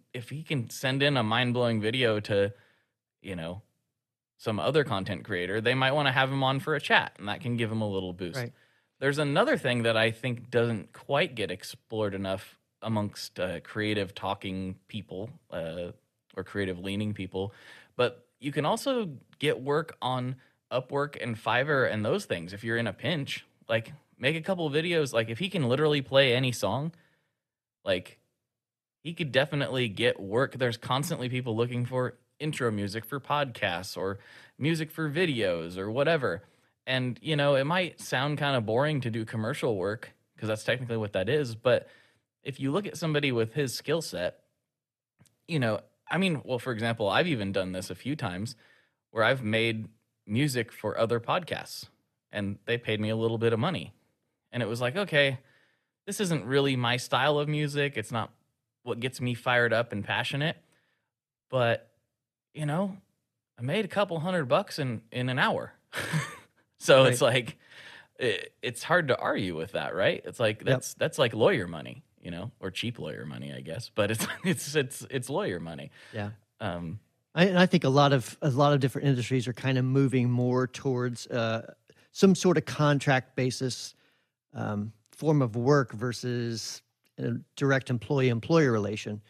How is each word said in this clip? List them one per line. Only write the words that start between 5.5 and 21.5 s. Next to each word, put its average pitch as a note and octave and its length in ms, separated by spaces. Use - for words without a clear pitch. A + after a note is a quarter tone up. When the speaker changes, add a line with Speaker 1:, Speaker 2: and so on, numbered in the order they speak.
Speaker 1:
they A#2+ 140
might C3 160
wanna C#3+ 220
have C3+ 180
him C3+ 120
on C3 160
for D3+ 160
a C#3+ 60
chat, G3+ 380
and G2+ 80
that G2+ 140
can A#2+ 160
give A2+ 140
him A2 100
a G#2 80
little F#2+ 240
boost. F2 240
Speaker 2:
Right. A#2+ 160
Speaker 1:
There's C#3 200
another E3+ 380
thing B2 260
that A2+ 140
I A2+ 140
think A#2+ 380
doesn't A#2 440
quite C#3 420
get F#2+ 160
explored G2+ 640
enough F#2+ 400
amongst, G#2+ 580
uh, F2 200
creative G#2 560
talking F#2+ 600
people, G2+ 420
uh, E2+ 400
or F#2+ 80
creative F#2 340
leaning G2+ 340
people, G2 400
but - 280
you C#3 140
can C#3+ 120
also A3+ 440
get C#3 220
work C#3+ 400
on B2+ 360
Upwork C#3+ 500
and A#2 140
Fiverr B2+ 560